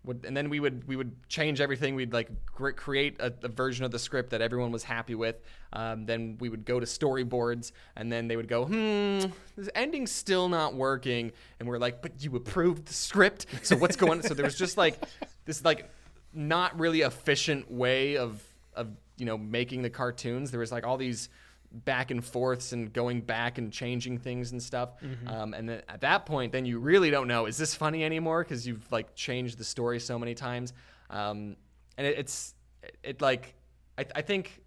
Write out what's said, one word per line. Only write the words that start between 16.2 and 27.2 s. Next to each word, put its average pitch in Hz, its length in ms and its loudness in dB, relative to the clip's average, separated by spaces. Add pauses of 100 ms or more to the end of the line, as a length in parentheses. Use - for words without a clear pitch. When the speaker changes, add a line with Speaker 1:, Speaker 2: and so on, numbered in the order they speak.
Speaker 1:
not 160 480 0
really 160 220 4
efficient 139 680 2
way 131 440 2
of, 117 240 0 (360)
of, 117 120 -4 (300)
you 123 80 -4
know, 113 100 0
making 120 460 -2
the 120 80 -2
cartoons. 123 640 -4
There 123 80 -4
was, 113 120 -4
like, 120 140 -4
all 123 100 2
these 127 320 -4 (440)
back 127 400 -2
and 120 120 -2
forths 123 480 6
and 117 220 -2
going 123 280 4
back 117 360 2
and 113 160 -2
changing 123 460 -2
things 123 320 -4
and 123 100 -6
stuff. 123 300 -2 (100)
Speaker 2:
Mm-hmm. 123 260 -8
Speaker 1:
Um, 110 280 -4
and 113 120 -6
then 113 220 -6
at 95 120 -10
that 156 260 4
point, 131 240 0
then 131 160 0
you 120 100 -2
really 160 320 6
don't 139 180 4